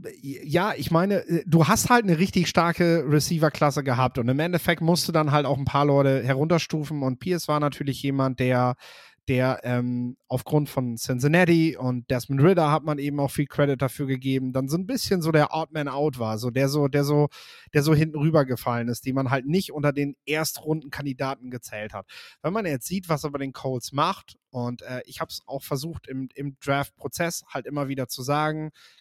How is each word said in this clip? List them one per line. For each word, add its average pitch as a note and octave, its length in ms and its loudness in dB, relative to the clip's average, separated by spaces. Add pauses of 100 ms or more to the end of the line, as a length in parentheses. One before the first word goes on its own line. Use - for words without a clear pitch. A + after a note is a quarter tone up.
(220)
ja, D#3 560 -2
ich C#3+ 120 -6
meine, F#3 380 2
äh, E3 180 0
du D#3+ 220 6
hast G#3+ 220 2
halt A#3+ 160 4
eine E3+ 120 4
richtig F3+ 300 2
starke E3+ 580 2
Receiver-Klasse D3 800 2
gehabt B2+ 340 2
und A#2+ 120 0
im C3+ 100 2
Endeffekt E3+ 400 0
musst E3 280 2
du F3 40 -4
dann D#3 200 2
halt D3 140 4
auch C#3+ 120 0
ein C#3 80 -4
paar C#3+ 200 2
Leute C#3 380 4
herunterstufen D3+ 800 0
und C3 160 -2
Pierce F3+ 300 -4
war D3+ 100 2
natürlich C#3 440 -2
jemand, C3+ 360 0
der, B2 360 2 (520)
der, B2+ 360 2
ähm, B2 540 -2 (100)
aufgrund C#3 420 0
von A#2+ 280 -4
Cincinnati D#3+ 800 2
und B2 320 -4
Desmond C3+ 320 0
Ridder E3 300 6
hat D3+ 120 0
man D3+ 140 -2
eben C#3+ 220 -4
auch C#3 100 0
viel D3 160 -2
Credit C#3 340 0
dafür C#3 280 -4
gegeben, C3 460 -2
dann C3 140 -2
so D3 80 -2
ein F#3 120 -2
bisschen G3+ 340 -2
so D#3+ 100 0
der D3+ 220 4
Odd D#3+ 180 -4
Man D3+ 160 -4
Out C#3 300 -2
war, A2 220 -2
so B2 100 -2
der C3 180 0
so, C#3+ 200 2
der C#3+ 160 2
so, D3 260 4 (460)
der C#3+ 80 4
so D#3 100 4
hinten D3+ 240 2
rübergefallen C3 720 2
ist, A#2+ 180 -4
den C3 80 -2
man C3+ 160 0
halt C3 160 0
nicht E3+ 260 0
unter C#3+ 220 0
den C#3+ 220 -2 (100)
Erstrunden-Kandidaten C#3 1300 -4
gezählt G#2+ 420 -10
hat. G2 140 -12 (340)
Wenn E3 120 -2
man G#3+ 120 -2
jetzt C#3+ 220 -4
sieht, F3+ 200 -6
was D#3 160 -2
er D3+ 60 -4
bei C#3+ 80 -8
den C3+ 160 -6
Colts C3 380 -6
macht D#3+ 440 -2 (140)
und, B2 320 -6
äh, B2+ 240 -10
ich - 160 -20
hab's - 240 -10
auch C#3 160 -10
versucht D3 460 -8
im, C3 260 -8
im C#3 260 -10
Draft-Prozess - 920 -4
halt C3 180 -8
immer C#3+ 200 -4
wieder C3+ 200 -6
zu - 160 -10
sagen, D3+ 480 -2 (300)